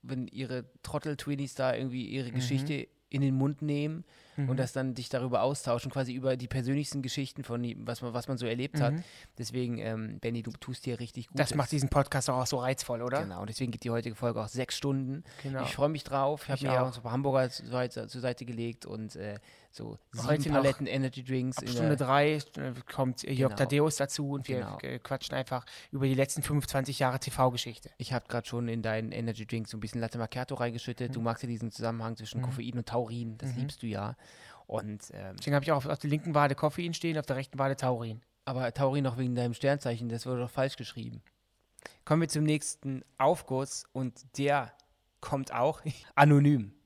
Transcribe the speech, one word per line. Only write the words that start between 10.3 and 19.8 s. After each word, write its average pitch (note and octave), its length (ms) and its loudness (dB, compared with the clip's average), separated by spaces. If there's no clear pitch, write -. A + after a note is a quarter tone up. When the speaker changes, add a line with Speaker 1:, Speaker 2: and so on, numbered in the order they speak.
Speaker 1:
du A#2 100 -6
tust - 340 -10
dir A#2+ 120 -4
richtig A#2+ 300 -10
gut. - 100 -6
Speaker 2:
Das C#3+ 160 4
macht C#3+ 180 2
diesen C#3 180 2
Podcast C#3 400 4
auch, B2+ 100 4
auch B2 60 2
so C#3 140 0
reizvoll, B2 420 -2
oder? B2 220 0
Speaker 1:
Genau, F#2+ 200 -6
deswegen A2+ 260 -4
geht A#2 140 -6
die A#2+ 60 -2
heutige A#2 240 -2
Folge A2+ 260 -2
auch G#2 80 -4
sechs B2 300 -4
Stunden. C3+ 460 -2
Speaker 2:
Genau. C3+ 220 -4
Speaker 1:
Ich C3+ 100 -4
freu C#3+ 160 4
mich D3+ 140 -4
drauf. C#3 400 2
Ich - 60 -12
hab C3+ 60 0
Speaker 2:
Ich B2+ 60 -2
Speaker 1:
mir C#3 100 2
Speaker 2:
auch. B2+ 60 2
Speaker 1:
auch B2 60 -4
so A#2+ 60 -10
ein - 20 -16
paar A2+ 100 -2
Hamburger C3 380 4
zur - 160 -10
Seite, B2 420 -2
zur B2 140 -10
Seite B2 240 -2
gelegt A#2 400 -6
und, G#2+ 300 -8
äh, G#2 220 -8
so A2 240 -10